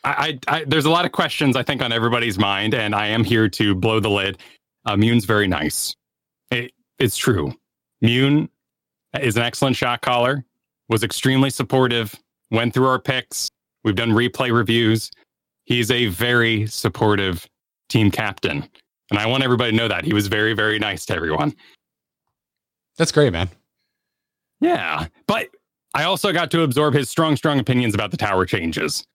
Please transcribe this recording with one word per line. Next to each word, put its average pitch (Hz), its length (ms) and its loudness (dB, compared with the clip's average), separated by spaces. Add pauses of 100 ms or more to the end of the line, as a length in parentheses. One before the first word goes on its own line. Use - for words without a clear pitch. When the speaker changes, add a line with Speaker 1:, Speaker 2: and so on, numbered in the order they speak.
Speaker 1:
I, 143 360 -4 (100)
I, 151 120 0
I, 151 40 -10
there's 143 220 0
a 156 40 4
lot 170 140 2
of - 80 -6
questions, 147 440 0
I 127 60 0
think, 131 200 -4
on 120 100 -2
everybody's 117 460 0
mind, 101 360 0
and 107 200 -2
I 104 140 0
am 113 140 0
here 110 280 2
to 104 240 0
blow 110 260 0
the 107 80 0
lid. 98 300 -2 (480)
Uh, 104 100 0
Mune's 113 300 2
very 104 200 2
nice. 78 480 -4 (560)
It, 123 220 -6 (260)
it's 123 200 0
true. 78 340 0 (480)
Mune 139 480 2 (720)
is 120 160 0
an 117 60 2
excellent 123 340 0
shot 120 240 -2
caller, 127 420 0 (460)
was 113 160 2
extremely 131 460 2
supportive, 120 640 0 (360)
went 117 220 0
through 131 160 2
our 127 100 2
picks. - 520 -6 (340)
We've 110 100 2
done 113 180 0
replay 120 440 0
reviews. 113 540 0 (540)
He's 120 260 -2
a 123 160 2
very 113 600 0
supportive 101 800 0 (440)
team 107 200 4
captain. 90 560 -6 (440)
And 104 80 0
I 107 80 0
want 131 180 0
everybody 123 280 2
to 110 40 2
know 117 120 2
that. 90 180 -2
He - 80 0
was 101 140 2
very, 110 260 0
very 107 240 0
nice 104 280 -4
to - 80 -4
everyone. 85 400 -2 (1400)
Speaker 2:
That's 165 160 0
great, 143 220 4
man. 85 160 -2 (1120)
Speaker 1:
Yeah. 82 440 -2 (200)
But - 220 -2 (460)
I 143 100 0
also 185 280 0
got 165 200 0
to 165 100 4
absorb 147 320 2
his 143 160 0
strong, 156 260 2
strong 147 220 0
opinions 123 360 0
about 107 180 -4
the - 40 -6
tower 95 300 0
changes. 82 580 -4 (100)